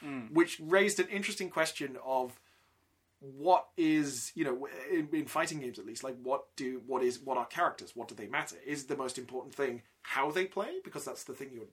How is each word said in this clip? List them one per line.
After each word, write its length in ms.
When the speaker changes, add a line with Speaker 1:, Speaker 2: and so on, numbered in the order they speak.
Speaker 1:
Mm. 280
Speaker 2:
which 280
raised 400
an 100
interesting 420
question 520
of 360
what 560
is, 580
you 120
know, 100
w-, 180
in, 220
in 140
fighting 320
games 180
at 80
least, 180
like, 200
what 320
do, 320
what 160
is, 160
what 180
are 80
characters? 500
What 120
do 80
they 120
matter? 280
Is 200
the 100
most 220
important 360
thing 280
how 300
they 140
play, 380
because 220
that's 200
the 80
thing 200
you're 200